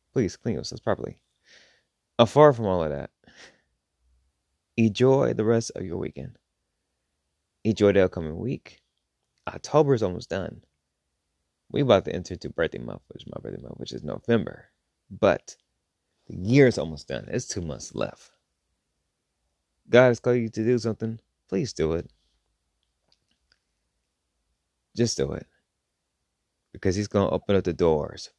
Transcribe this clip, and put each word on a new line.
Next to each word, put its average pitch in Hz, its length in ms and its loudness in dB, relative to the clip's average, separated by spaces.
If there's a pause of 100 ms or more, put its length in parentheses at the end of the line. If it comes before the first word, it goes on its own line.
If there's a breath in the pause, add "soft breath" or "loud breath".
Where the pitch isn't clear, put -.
(120)
please, 104 240 -2
clean 117 200 -6
yourselves - 260 -10
properly. - 400 -4 (1000 soft breath)
Afar 143 320 8
from 113 140 -6
all 90 180 0
of 78 60 -2
that, 71 220 -8 (1600 loud breath)
enjoy 120 580 4
the 113 120 -2
rest 113 300 0
of - 100 -10
your 90 120 -8
weekend. - 400 -10 (1300)
Enjoy 101 300 4
the 95 100 6
upcoming 82 340 -4
week. 117 440 -10 (680)
October 147 460 0
is 110 100 0
almost 90 260 -6
done. 87 340 -8 (1080)
We - 100 -2
about 107 240 4
to - 80 -6
enter 90 200 -8
into - 160 -10
birthday 82 300 -4
month, 57 280 -12
which - 160 -20
is - 100 -16
my - 80 -12
birthday 50 200 -12
month, - 160 -16
which - 160 -14
is 60 100 -12
November. 71 680 -4 (400)
But 95 460 0 (720)
the 90 80 -14
year 120 320 6
is 113 100 0
almost 78 300 -8
done. 57 220 -8
It's 123 180 -6
two - 140 -8
months 76 340 -10
left. - 360 -8 (1600)
God 123 200 8
has 117 120 4
called 123 180 2
you 117 120 -2
to 110 140 -6
do 123 140 2
something. 113 420 -6 (280)
Please - 260 -4
do 80 200 -2
it. 85 180 -6 (2750)
Just 117 220 0
do 69 140 -2
it. - 160 -10 (1200)
Because 92 240 -2
he's 104 120 -2
gonna 101 240 2
open - 240 0
up 92 80 2
the 90 100 -2
doors 78 640 0